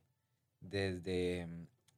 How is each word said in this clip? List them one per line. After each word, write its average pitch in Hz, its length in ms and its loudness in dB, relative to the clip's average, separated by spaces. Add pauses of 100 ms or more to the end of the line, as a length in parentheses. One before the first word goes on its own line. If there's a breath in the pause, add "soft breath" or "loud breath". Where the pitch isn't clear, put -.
(600)
desde, 90 880 0
mm, 85 200 -8 (320)